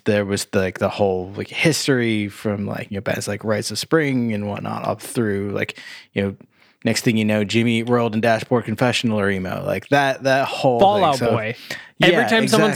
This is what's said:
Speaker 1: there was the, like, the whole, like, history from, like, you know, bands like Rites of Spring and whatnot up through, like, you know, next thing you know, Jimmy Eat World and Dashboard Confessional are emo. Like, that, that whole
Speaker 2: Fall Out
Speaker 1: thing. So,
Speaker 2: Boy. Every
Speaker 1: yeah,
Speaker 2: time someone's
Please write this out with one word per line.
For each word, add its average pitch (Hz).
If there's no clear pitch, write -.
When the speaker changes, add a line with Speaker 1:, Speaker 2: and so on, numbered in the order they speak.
Speaker 1:
there 104
was 98
the, -
like, 95
the 101
whole, 95
like, -
history 117
from, 101
like, -
you 101
know, 98
bands -
like 101
Rites 107
of 104
Spring 135
and 104
whatnot 107
up 104
through, 101
like, 104
you 101
know, 98
next 113
thing 113
you 110
know, 107
Jimmy 113
Eat 113
World 117
and 110
Dashboard 113
Confessional 113
are 98
emo. 95
Like, 98
that, 139
that 135
whole 123
Speaker 2:
Fall 196
Out 147
Speaker 1:
thing. 123
So, 113
Speaker 2:
Boy. 113
Every 175
Speaker 1:
yeah, 226
Speaker 2:
time 226
someone's 214